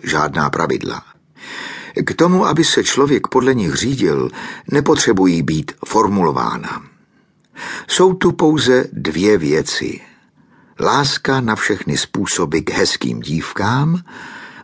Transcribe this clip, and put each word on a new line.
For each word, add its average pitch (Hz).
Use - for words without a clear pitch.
žádná 73
pravidla. -
K -
tomu, 180
aby 156
se 110
člověk 135
podle 131
nich 90
řídil, 82
nepotřebují 95
být 78
formulována. 80
Jsou 185
tu 180
pouze 131
dvě 95
věci. 73
Láska 135
na 110
všechny 95
způsoby 85
k -
hezkým 62
dívkám 123